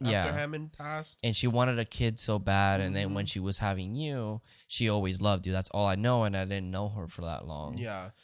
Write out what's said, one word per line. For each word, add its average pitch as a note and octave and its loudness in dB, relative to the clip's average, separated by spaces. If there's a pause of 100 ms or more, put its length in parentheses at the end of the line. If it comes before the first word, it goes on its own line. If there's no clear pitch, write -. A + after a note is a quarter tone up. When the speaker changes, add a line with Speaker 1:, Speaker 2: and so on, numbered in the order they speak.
Speaker 1:
after B2 2
Speaker 2:
Yeah. F#2+ 2
Speaker 1:
Hammond D3+ -4
passed. D#3 -8
Speaker 2:
And A#2 2
she B2 2
wanted B2 4
a A2+ 0
kid A2+ -2
so G#2+ 4
bad, G2 4
and G2 0
then G2 -2
when G2+ -2
Speaker 1:
Mm-hmm. - -2
Speaker 2:
she - -2
was F#2+ 0
having G2 -2
you, B2 -4 (260)
she - 2
always F#2+ 2
loved G2 2
you. F#2 0
That's F#2+ -2
all G2+ 0
I F#2+ 2
know, A#2 2
and G2 0
I F#2+ 0
didn't F#2+ -4
know G2+ -2
her G2+ -6
for - -10
that D#2+ -6
long. D2+ -8
Speaker 1:
Yeah. F#2+ -8 (120)